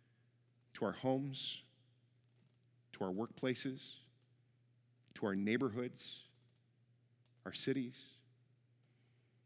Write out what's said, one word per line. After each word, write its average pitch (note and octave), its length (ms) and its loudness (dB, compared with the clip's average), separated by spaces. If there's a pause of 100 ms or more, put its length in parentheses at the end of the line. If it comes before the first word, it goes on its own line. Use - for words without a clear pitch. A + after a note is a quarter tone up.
(760)
to - 100 2
our G2 80 4
homes, C3+ 680 0 (1300)
to - 120 -4
our F#2 60 0
workplaces, B2+ 680 0 (1300)
to - 100 -4
our G2 100 4
neighborhoods, A#2+ 840 0 (1300)
our F#2 80 -6
cities, C3 400 0 (1500)